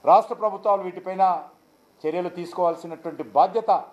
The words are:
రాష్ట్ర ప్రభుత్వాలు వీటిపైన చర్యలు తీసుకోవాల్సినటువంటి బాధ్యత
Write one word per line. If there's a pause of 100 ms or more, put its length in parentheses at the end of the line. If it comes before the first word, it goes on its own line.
రాష్ట్ర
ప్రభుత్వాలు
వీటిపైన (800)
చర్యలు
తీసుకోవాల్సినటువంటి (140)
బాధ్యత (220)